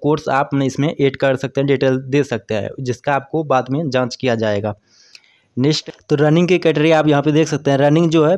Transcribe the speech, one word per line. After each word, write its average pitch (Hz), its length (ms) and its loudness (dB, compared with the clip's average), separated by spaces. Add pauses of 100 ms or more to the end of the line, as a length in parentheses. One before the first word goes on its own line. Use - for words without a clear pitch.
कोर्स 151 280 -2
आप, 139 220 -2
माने, 139 120 0
इसमें 139 260 -2
ऐड 135 240 0
कर 135 200 0
सकते 139 260 -4
हैं, 139 60 0
डिटेल 131 300 2 (100)
दे 139 160 0
सकते 110 320 -6
हैं, 104 140 -4 (120)
जिसका 127 320 -4
आपको 139 320 -4
बाद 127 240 0
में 143 200 -4
जांच 123 260 -2
किया 123 200 -2
जाएगा। 107 380 -2 (840)
नेक्स्ट, 151 320 -2 (200)
तो 151 60 2
रनिंग 156 320 2
के 175 120 2
कैटेगरी 160 340 2
आप 151 140 2
यहाँ 143 140 2
पे 151 100 0
देख 151 160 2
सकते 143 240 -2
हैं। 139 60 2
रनिंग 151 320 4
जो 156 160 4
है 175 120 2